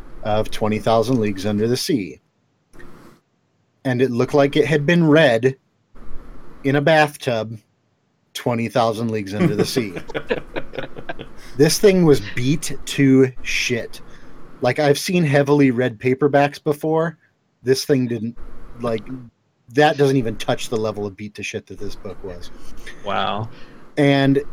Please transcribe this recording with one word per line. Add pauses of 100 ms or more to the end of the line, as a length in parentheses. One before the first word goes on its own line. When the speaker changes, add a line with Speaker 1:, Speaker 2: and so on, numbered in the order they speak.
(240)
Speaker 1:
of
Twenty
thousand
Leagues
Under
the
Sea. (1600)
And
it
looked
like
it
had
been
read (1040)
in
a
bathtub (760)
twenty
thousand
Leagues
Under
the
Sea.
Speaker 2:
<laughs> (1500)
Speaker 1:
This
thing
was (120)
beat (140)
to (100)
shit. (640)
Like,
I've
seen
heavily
read
paperbacks
before. (440)
This
thing
didn't, (420)
like, (680)
that
doesn't
even
touch
the
level
of
beat
to
shit
that
this
book
was. (520)
Speaker 2:
Wow. (480)
Speaker 1:
And (120)